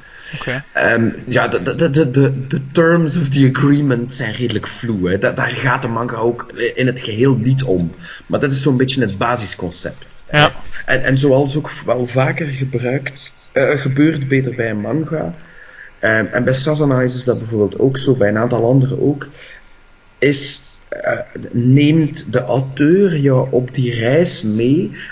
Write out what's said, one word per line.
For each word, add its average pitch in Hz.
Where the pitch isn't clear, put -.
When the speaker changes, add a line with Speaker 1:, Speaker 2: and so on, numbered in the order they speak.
Speaker 1:
Oké. 139
Speaker 2:
Ehm, 113
ja, 120
de, 110
de, -
de, 165
de, 147
de, 135
de -
terms 165
of 151
the 135
agreement 135
zijn 110
redelijk 104
vloe, 101
hè. 98
Da-, 120
daar 120
gaat 127
de 127
manga 117
ook 117
in 127
het 123
geheel 120
niet 127
om. 87
Maar 85
dat 139
is 135
zo'n 143
beetje 131
het 98
basisconcept, 101
hè. 151
Speaker 1:
Ja. 151
Speaker 2:
En, 135
en 131
zoals 139
ook 151
wel 120
vaker 135
gebruikt, 131
eh, 135
gebeurt 139
beter 135
bij 113
een 107
manga. 156
Ehm, 110
en 123
bij 131
Sazanais 135
is 127
dat 110
bijvoorbeeld 110
ook 135
zo, 135
bij 101
een 107
aantal 117
anderen 135
ook, 143
is, -
eh, -
neemt 147
de 123
auteur 156
jou 135
op 123
die 120
reis 135
mee 120